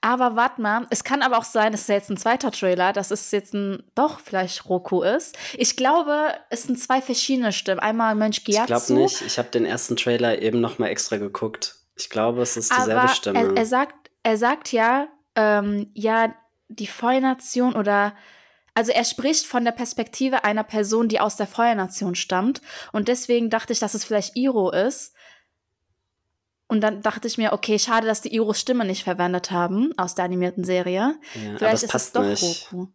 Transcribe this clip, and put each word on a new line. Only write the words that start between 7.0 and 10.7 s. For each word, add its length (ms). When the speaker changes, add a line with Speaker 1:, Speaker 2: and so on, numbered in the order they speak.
Speaker 1:
verschiedene 500
Stimmen. 280
Einmal 340
Mönch 240
Speaker 2:
Ich 60
glaub 240
Speaker 1:
Gyatso. 260
Speaker 2:
nicht, 280
ich 180
hab 100
den 160
ersten 300
Trailer 440
eben 200
noch 180